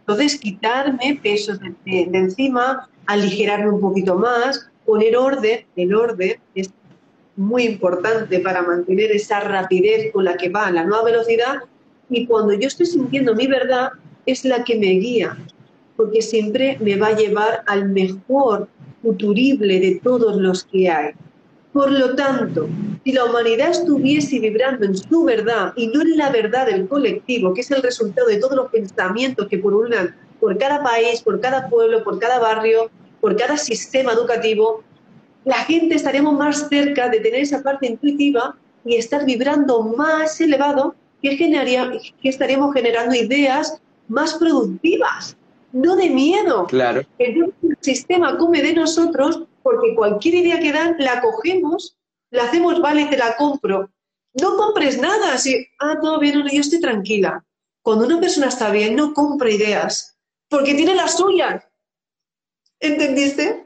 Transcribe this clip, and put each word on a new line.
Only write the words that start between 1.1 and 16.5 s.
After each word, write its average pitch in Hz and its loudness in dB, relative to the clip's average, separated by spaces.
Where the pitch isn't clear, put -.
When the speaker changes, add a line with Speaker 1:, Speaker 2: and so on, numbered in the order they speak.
Speaker 1:
pesos 208 -4
de, 175 -14
de, 185 -2
de 185 0
encima, 254 -2
aligerarme 208 0
un 190 0
poquito 185 0
más, 240 0
poner 220 2
orden, 240 0
el 180 0
orden 214 0
es 190 -6
muy 226 0
importante 190 -2
para 180 -2
mantener 185 0
esa 208 -2
rapidez 196 0
con 190 0
la 180 0
que 262 -4
va 196 0
la 170 0
nueva 208 0
velocidad, 233 0
y 240 -2
cuando 214 2
yo 220 0
estoy 349 0
sintiendo 262 0
mi 247 0
verdad, 254 0
es 262 -2
la 240 0
que 233 0
me 202 2
guía, 196 0
porque 214 2
siempre 233 0